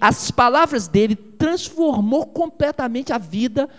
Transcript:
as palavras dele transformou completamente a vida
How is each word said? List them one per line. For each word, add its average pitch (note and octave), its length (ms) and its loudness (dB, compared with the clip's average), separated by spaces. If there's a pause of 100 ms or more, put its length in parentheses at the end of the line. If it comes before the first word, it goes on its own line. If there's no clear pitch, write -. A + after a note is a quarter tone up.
as - 300 2
palavras B3+ 580 2
dele G#3 260 2
transformou D4+ 1120 -2
completamente D4 880 -4
a - 60 0
vida A3 500 -4 (100)